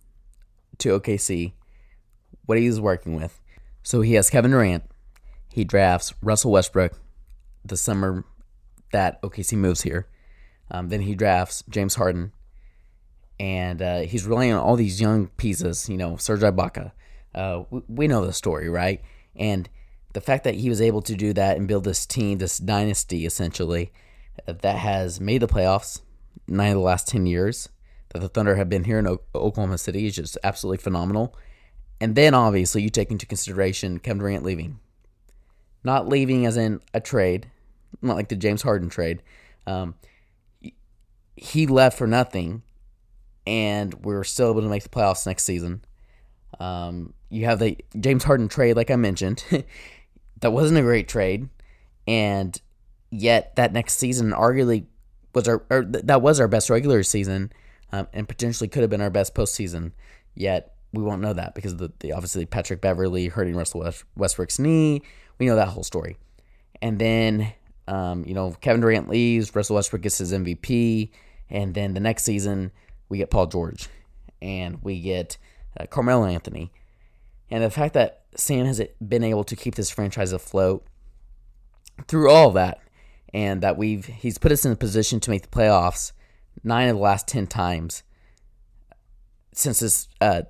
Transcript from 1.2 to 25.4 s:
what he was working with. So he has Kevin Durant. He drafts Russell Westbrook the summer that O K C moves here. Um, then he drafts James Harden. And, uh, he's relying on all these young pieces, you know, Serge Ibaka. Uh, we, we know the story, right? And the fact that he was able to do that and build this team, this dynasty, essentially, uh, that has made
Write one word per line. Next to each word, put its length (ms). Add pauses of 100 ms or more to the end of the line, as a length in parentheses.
what 100
he 80
was 160
working 340
with. 240 (440)
So 180
he 140
has 160
Kevin 180
Durant. 340 (680)
He 120
drafts 600
Russell 280
Westbrook 480 (640)
the 140
summer 480 (640)
that 300
O 80
K 140
C 120
moves 280
here. 240 (640)
Um, 180
then 120
he 120
drafts 560
James 260
Harden. 380 (1080)
And, 400
uh, 220
he's 240
relying 280
on 60
all 160
these 240
young 280 (100)
pieces, 500
you 100
know, 200
Serge 240
Ibaka. 520 (400)
Uh, 360
we, 180
we 200
know 180
the 80
story, 360
right? 340 (320)
And 340 (440)
the 80
fact 240
that 100
he 140
was 120
able 220
to 120
do 180
that 240
and 100
build 160
this 240
team, 300
this 200
dynasty, 680
essentially, 640 (560)
uh, 140
that 160
has 420
made 220